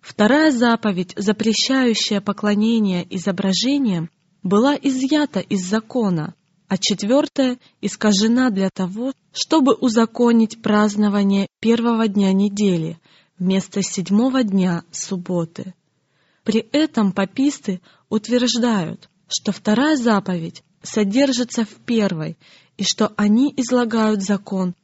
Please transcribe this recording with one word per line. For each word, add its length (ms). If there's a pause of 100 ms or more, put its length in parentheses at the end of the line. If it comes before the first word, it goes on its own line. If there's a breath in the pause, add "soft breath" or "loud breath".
Вторая 500
заповедь, 640
запрещающая 1040
поклонение 880
изображениям, 1000 (340)
была 320
изъята 640
из 260
закона, 680 (320)
а 100
четвертая 800 (240 soft breath)
искажена 680
для 200
того, 440 (180)
чтобы 420
узаконить 880
празднование 880 (140)
первого 460
дня 260
недели 680 (400 soft breath)
вместо 420
седьмого 600
дня 480
субботы. 840 (680)
При 160 (120)
этом 420
паписты 680 (280 soft breath)
утверждают, 1000 (180)
что 240
вторая 440
заповедь 680 (200)
содержится 800
в 120 (100)
первой, 520 (400 soft breath)
и 60
что 320
они 420
излагают 640
закон 640